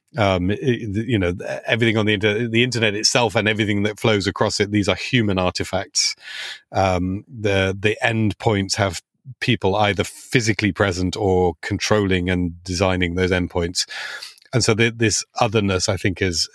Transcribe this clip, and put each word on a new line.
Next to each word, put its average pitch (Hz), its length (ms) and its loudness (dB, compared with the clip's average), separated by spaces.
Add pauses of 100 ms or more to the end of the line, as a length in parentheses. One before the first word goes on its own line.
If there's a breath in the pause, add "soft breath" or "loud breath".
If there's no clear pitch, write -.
(160)
Um, 95 340 2
it, 113 440 -2
the, 113 120 -2
you 117 120 2
know, 90 160 0 (320)
everything 113 320 2
on 104 80 2
the 107 80 2
inter-, 107 340 0
the 113 140 2
internet 113 320 0
itself 110 400 0
and 107 120 2
everything 104 360 0
that 104 180 -4
flows 104 260 2
across 104 340 0
it, 101 100 0
these 101 180 2
are 95 60 2
human 107 440 0
artifacts. - 800 -2 (560 loud breath)
Um, 95 560 0
the, 98 500 0
the 104 240 0
endpoints 110 760 0
have 98 260 0 (380)
people 98 360 0
either 101 280 2
physically 107 680 0
present 92 440 0
or 92 440 2
controlling 95 680 0
and 87 340 -2
designing 90 520 0
those 92 140 0
endpoints. 90 560 -2 (680 loud breath)
And 110 100 2
so 120 80 4
the, 113 180 2
this 113 320 0 (160)
otherness, 101 480 2
I 95 120 -2
think, 98 240 -4
is, 87 320 -2